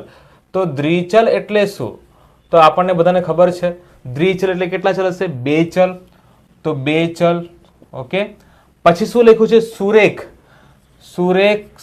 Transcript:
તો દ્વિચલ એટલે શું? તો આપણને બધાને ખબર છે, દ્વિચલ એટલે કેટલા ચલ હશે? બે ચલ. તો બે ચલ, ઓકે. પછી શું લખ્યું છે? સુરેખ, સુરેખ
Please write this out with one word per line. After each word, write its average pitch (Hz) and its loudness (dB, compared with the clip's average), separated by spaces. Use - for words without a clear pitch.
તો 185 -2
દ્વિચલ 175 0
એટલે 208 -2
શું? 113 -8
તો 165 6
આપણને 180 2
બધાને 180 2
ખબર 170 2
છે, 175 -4
દ્વિચલ 185 0
એટલે 180 -4
કેટલા 185 -2
ચલ 185 -2
હશે? 185 -4
બે 147 0
ચલ. 185 0
તો 156 -4
બે 151 0
ચલ, 175 0
ઓકે. 175 -6
પછી 175 2
શું 233 2
લખ્યું 220 2
છે? 220 4
સુરેખ, 202 0
સુરેખ 196 0